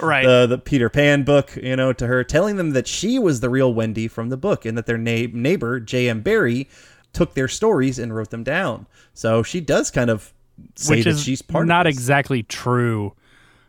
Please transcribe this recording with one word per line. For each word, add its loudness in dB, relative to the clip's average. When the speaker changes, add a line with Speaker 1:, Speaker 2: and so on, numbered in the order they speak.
Speaker 1:
Right. 2
Speaker 2:
the, 8
the 0
Peter 0
Pan 4
book, 2
you -6
know, 0
to -6
her, 0
telling 0
them -2
that 0
she -2
was 0
the -2
real 2
Wendy -4
from -8
the -6
book -4
and -6
that -6
their -2
na-, -4
neighbor, -2
J -2
M -4
Barrie, 0
took 0
their -2
stories 0
and -8
wrote -8
them -12
down. -4
So 0
she -4
does 0
kind 0
of -4
say 2
Speaker 1:
Which 4
Speaker 2:
that 4
Speaker 1:
is 0
Speaker 2:
she's -4
part -2
Speaker 1:
not 4
Speaker 2:
of 4
this. -4
Speaker 1:
exactly 0
true, -2